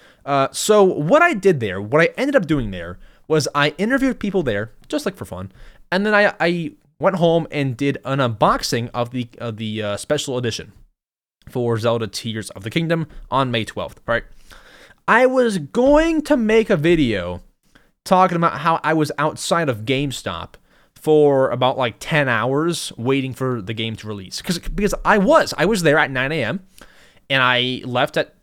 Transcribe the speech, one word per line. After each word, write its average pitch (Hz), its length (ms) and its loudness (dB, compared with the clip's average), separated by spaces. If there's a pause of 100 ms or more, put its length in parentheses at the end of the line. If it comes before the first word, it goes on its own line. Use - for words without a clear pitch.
(260)
Uh, 135 260 0
so 208 320 4
what 180 400 4
I 349 100 4
did 185 260 2
there, 98 220 -4
what 123 200 2
I 170 140 4
ended 277 200 0
up 202 100 0
doing 135 240 -2
there, 90 300 -10 (280)
was 151 280 0
I 147 140 2 (100)
interviewed 247 400 -2
people 190 240 -2
there, 113 300 -4 (140)
just, 294 180 -4
like, 190 100 -6
for - 100 -12
fun, 92 260 -12 (400)
and 190 140 0
then 214 80 2
I, 202 260 2
I 170 340 -2 (260)
went 190 160 2
home 165 340 2
and 135 260 -2
did 139 300 -2
an 135 140 -2
unboxing 127 760 0
of 120 160 -4
the, 123 180 -8 (120)
of 113 180 -8
the, 107 240 -6
uh, 101 160 -4
special 143 400 -4
edition 120 360 -6 (760)
for 117 320 -2
Zelda 113 260 0
Tears 107 460 -8
of 95 120 -16
the 117 60 -10
Kingdom 165 380 -2 (240)
on 131 180 0
May 113 160 -2
twelfth, - 400 -10
right? 117 180 -2 (840)
I 226 180 6
was 247 320 2
going 294 640 2
to 294 140 2
make 220 320 2
a 196 80 4
video 117 640 0 (640)
talking 185 300 4
about 165 240 0
how 165 240 0
I 156 100 0
was 156 240 2
outside 156 500 -2
of 110 180 -4
GameStop 120 680 -4 (400)
for 143 540 4
about, 127 280 0
like, 123 220 -2
ten 147 280 0
hours 135 720 -2
waiting 131 360 -2
for 123 300 -4
the 110 100 -8
game 113 220 -6
to 104 120 -14
release. 101 360 -12
'Cause, 175 160 -4
because 190 340 -2 (100)
I 190 140 2
was. 254 400 2
I 151 80 0
was 202 160 0
there 156 160 4
at 139 140 2
nine 131 220 -4
A 151 100 -2
M, 139 240 -4 (640)
and 135 100 4
I 123 440 2
left 123 300 -2
at - 280 -2